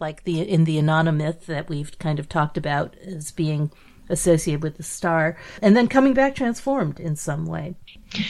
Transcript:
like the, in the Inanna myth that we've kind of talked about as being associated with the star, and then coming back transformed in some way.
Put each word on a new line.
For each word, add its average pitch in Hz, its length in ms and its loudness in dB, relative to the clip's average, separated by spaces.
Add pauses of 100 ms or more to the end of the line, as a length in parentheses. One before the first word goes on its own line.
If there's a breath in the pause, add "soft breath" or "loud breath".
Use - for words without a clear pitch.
like 156 240 -8
the, 165 160 -2
in 170 240 4
the 160 140 2
Inanna 156 360 4
myth 151 320 -4
that 151 220 -6
we've 147 320 -8
kind 151 180 -2
of 151 100 -8
talked 151 300 0
about 147 380 -4
as 160 340 -12
being 151 400 -2 (380 soft breath)
associated 160 560 2
with 156 120 -6
the 160 60 -14
star, 165 540 0 (260 loud breath)
and 208 140 8
then 240 100 4
coming 269 280 4
back 269 200 2
transformed 233 640 -2
in 165 160 -4
some 151 320 -6
way. 160 300 -8 (540 loud breath)